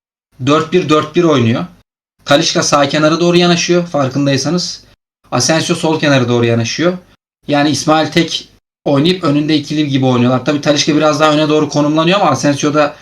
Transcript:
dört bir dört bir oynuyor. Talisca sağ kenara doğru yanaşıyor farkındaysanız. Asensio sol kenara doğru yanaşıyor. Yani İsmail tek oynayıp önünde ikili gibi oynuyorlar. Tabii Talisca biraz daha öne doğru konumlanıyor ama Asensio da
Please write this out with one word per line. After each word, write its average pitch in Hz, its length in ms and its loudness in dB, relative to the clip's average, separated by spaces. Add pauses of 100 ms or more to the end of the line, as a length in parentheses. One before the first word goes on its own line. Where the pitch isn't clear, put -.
(460)
dört 156 260 0
bir 175 160 0
dört 151 280 0
bir 175 80 2
oynuyor. 139 420 0 (580)
Talisca 160 380 0
sağ 143 260 2
kenara 156 320 0
doğru 175 160 2
yanaşıyor 175 500 2
farkındaysanız. 143 1000 -2 (460)
Asensio 160 440 0
sol 156 260 -2
kenara 135 280 2
doğru 120 160 2
yanaşıyor. 117 540 -2 (500)
Yani 143 220 2
İsmail 156 420 0
tek - 360 -2 (360)
oynayıp 170 400 0
önünde 151 320 0
ikili 151 320 -4
gibi 135 180 0
oynuyorlar. 123 380 0
Tabii 147 160 -2
Talisca 147 360 0
biraz 151 240 0
daha 156 120 4
öne 151 160 0
doğru 151 200 0
konumlanıyor 160 520 0
ama 170 100 2
Asensio 143 440 0
da 147 280 0